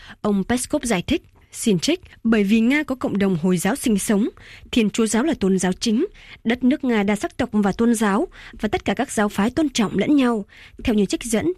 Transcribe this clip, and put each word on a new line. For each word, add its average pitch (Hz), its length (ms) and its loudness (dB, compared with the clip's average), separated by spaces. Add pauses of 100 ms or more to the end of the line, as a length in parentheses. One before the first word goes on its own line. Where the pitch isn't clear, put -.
(220)
Ông 202 280 0
Peskov 254 340 -2
giải 214 180 -2
thích, - 220 -4 (280)
xin 196 280 0
trích, 330 220 -2 (220)
bởi 226 200 2
vì 208 160 4
Nga 269 240 2
có 269 120 -6
cộng - 220 -4
đồng 190 200 0
Hồi 185 200 0
giáo 214 180 -2
sinh 214 240 0
sống, 220 300 0 (420)
Thiên 214 180 2
Chúa 226 160 0
giáo 220 180 0
là 311 160 0
tôn 190 200 2
giáo 185 140 0
chính, 240 320 0 (380)
đất 240 200 -2
nước 254 200 2
Nga 226 200 0
đa 202 120 0
sắc - 220 -6
tộc 254 140 -4
và 208 200 2
tôn 233 240 2
giáo, 220 320 0 (340)
và 214 80 -2
tất 359 160 -4
cả 214 80 -2
các 240 180 -4
giáo 208 180 0
phái 208 200 -2
tôn 302 200 -2
trọng 196 280 -2
lẫn 214 180 2
nhau, 240 300 2 (380)
theo 226 120 0
như 208 100 4
trích - 180 -4
dẫn 226 340 -2